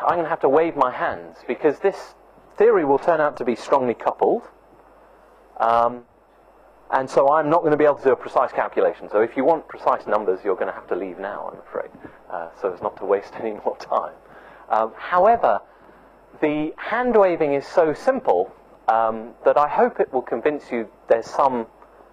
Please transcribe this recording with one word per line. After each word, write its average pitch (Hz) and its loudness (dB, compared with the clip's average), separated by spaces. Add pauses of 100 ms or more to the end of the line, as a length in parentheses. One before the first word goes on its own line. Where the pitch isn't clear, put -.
I'm 160 2
gonna 165 -2
have 160 -4
to 156 2
wave 160 2
my 131 2
hands 98 -8
because 135 0
this - -4 (420)
theory 202 6
will 139 4
turn 165 2
out 147 0
to 123 -6
be 120 0
strongly 127 0
coupled. 143 0 (1160)
Um, 120 2 (840)
and 135 -2
so 139 4
I'm 151 2
not 170 2
gonna 151 2
be 151 4
able 143 4
to - -18
do 135 6
a 120 4
precise - -2
calculation. 98 -2
So 104 2
if 117 -4
you 131 -2
want 156 0
precise - -4
numbers, 104 -2
you're 98 -2
gonna 95 -4
have 104 -16
to - -4
leave 90 -8
now, 95 -10
I'm 92 -18
afraid, - -12 (400)
uh, 85 -10 (100)
so 95 -4
as 87 -10
not 104 -6
to 98 -10
waste 98 -2
<laughs> - -14
any 113 -6
more - -6
time. 90 -4 (560)
Um, 110 0
however, 180 2 (800)
the 151 -2
hand 240 -2
waving 165 4
is 139 -2
so 160 2
simple, 123 -2 (320)
um, 113 0 (160)
that 135 4
I 147 4
hope 185 -2
it - -2
will 127 -2
convince 139 -4
you 117 -6 (200)
there's 117 2
some 131 0 (460)